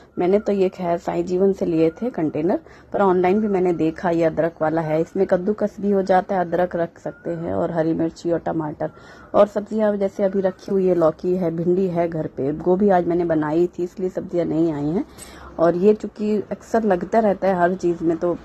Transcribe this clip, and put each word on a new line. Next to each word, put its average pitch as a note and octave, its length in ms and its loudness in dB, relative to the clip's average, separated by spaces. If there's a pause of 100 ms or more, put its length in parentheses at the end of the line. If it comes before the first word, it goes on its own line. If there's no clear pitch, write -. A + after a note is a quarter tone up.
(180)
मैंने F#3 200 2
तो G#3 140 -2
ये F#3+ 160 2
खैर F3 300 -4
साईं E3+ 260 -4
जीवन F#3 280 2
से F#3+ 140 -4
लिए E3 240 2
थे A3+ 200 -6
कंटेनर, E3 500 -2 (320)
पर G#3 80 0
ऑनलाइन F#3 400 4
भी G#3+ 80 0
मैंने F#3 240 2
देखा D#3+ 380 -2
ये E3+ 140 2
अदरक D#3+ 380 0
वाला D#3+ 180 0
है। D#3 200 0
इसमें F#3+ 260 -2
कद्दूकस G3+ 540 -2
भी G3 100 0
हो G3 120 2
जाता F#3 320 2
है, F#3 60 0
अदरक F3 360 -2
रख E3+ 220 -4
सकते - 320 -10
हैं E3+ 240 -6
और F3 180 -2
हरी E3 220 0
मिर्ची E3 380 -4
और D#3+ 60 0
टमाटर D#3 520 -6 (440)
और G3+ 120 6
सब्जियां G#3 520 -2
जैसे G3 260 -2
अभी G3 160 0
रखी F#3 320 -4
हुई F#3+ 140 2
है, F3+ 80 4
लौकी E3+ 420 0
है, F3+ 140 -2
भिंडी F3 360 0
है E3+ 220 -2
घर D#3 180 -4
पे, C#3 260 -4
गोभी F3+ 360 2
आज F3+ 180 4
मैंने E3+ 180 0
बनाई D#3+ 420 2
थी F3 160 -6
इसलिए F#3 260 -4
सब्जियां F3 380 -4
नहीं D#3+ 260 0
आई D3 160 -4
हैं। G3 160 -2 (540)
और E3+ 180 4
ये G3+ 180 6
चूंकि G#3+ 420 -4
अक्सर - 460 -2
लगता G#3 360 0
रहता F#3+ 300 2
है F#3+ 80 2
हर F3 180 2
चीज़ F3 300 -2
में, E3 120 2
तो F3 280 -2